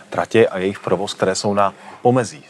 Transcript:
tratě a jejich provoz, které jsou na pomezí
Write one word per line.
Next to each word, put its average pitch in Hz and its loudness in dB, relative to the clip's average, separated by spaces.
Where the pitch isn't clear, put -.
tratě 110 2
a 95 -8
jejich 98 -4
provoz, 95 -4
které - 0
jsou 101 -2
na 101 2
pomezí 127 0